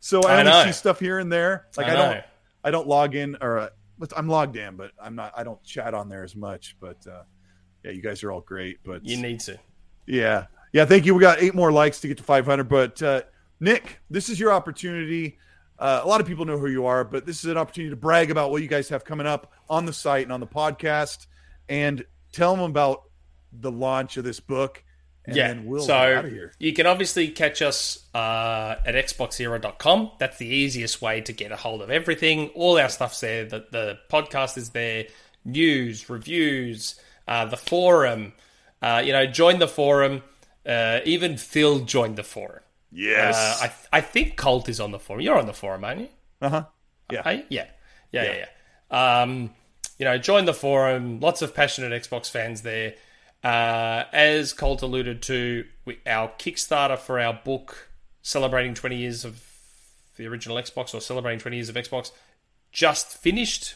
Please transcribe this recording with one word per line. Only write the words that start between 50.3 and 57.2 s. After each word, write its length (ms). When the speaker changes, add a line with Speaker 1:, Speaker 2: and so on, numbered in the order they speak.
Speaker 2:
the 100
forum. 680
Lots 220
of 120
passionate 380
Xbox 280
fans 320
there. 320
Uh, 680
as 420
Colt 280
alluded 400
to, 420
we, 220
our 220
Kickstarter 600
for 220